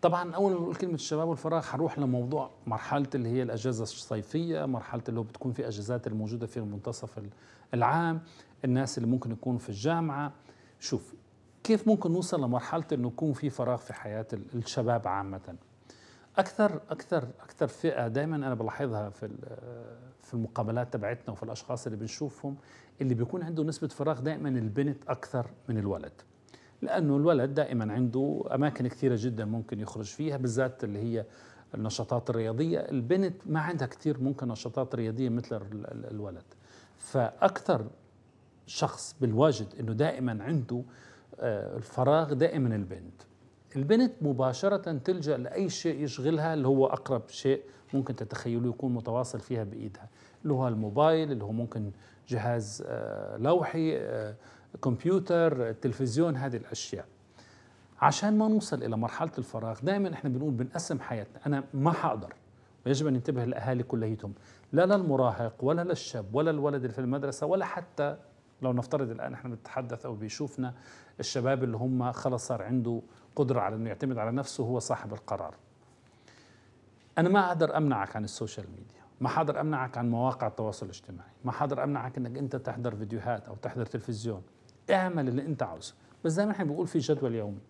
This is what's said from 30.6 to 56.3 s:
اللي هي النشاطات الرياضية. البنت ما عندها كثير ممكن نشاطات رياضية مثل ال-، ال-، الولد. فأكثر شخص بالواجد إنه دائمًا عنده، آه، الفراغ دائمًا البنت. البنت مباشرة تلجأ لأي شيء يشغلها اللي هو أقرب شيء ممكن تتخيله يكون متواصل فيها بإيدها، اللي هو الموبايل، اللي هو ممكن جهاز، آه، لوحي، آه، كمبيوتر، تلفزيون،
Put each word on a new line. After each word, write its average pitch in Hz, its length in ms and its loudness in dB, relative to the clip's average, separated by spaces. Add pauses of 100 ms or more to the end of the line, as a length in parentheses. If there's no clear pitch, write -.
اللي 104 160 -4
هي 113 260 -2 (500)
النشاطات 110 540 -2
الرياضية. 120 500 2
البنت 175 560 2 (100)
ما 156 140 0
عندها 151 280 -2
كثير 139 320 -2
ممكن 131 280 0
نشاطات 120 480 -2
رياضية 117 340 0
مثل 117 260 -2
ال-، 104 360 -8
ال-، - 200 -10
الولد. 101 320 -8 (540)
فأكثر 135 920 2 (760)
شخص - 560 -4
بالواجد 117 460 4 (120)
إنه 113 140 -2
دائمًا 127 500 0
عنده، 120 400 -2 (560)
آه، 107 380 -2
الفراغ 143 560 4
دائمًا 131 420 4
البنت. 87 460 -6 (540)
البنت 220 460 6
مباشرة 151 760 2
تلجأ 151 400 0
لأي 170 320 0
شيء 151 340 -2
يشغلها 151 500 0
اللي 139 140 2
هو 135 180 8
أقرب 131 440 0
شيء 135 340 0 (300)
ممكن 135 220 0
تتخيله 117 540 -2
يكون 123 240 -2
متواصل 120 460 -2
فيها 117 240 -4
بإيدها، 107 460 -10 (340)
اللي 147 100 2
هو 127 140 2
الموبايل، 143 640 4
اللي 113 120 -2
هو 101 80 -4
ممكن 113 400 -4 (360)
جهاز، 117 600 -2
آه، 53 500 -6
لوحي، 160 600 4
آه، 110 380 -4 (480)
كمبيوتر، 165 880 4
تلفزيون، 135 640 2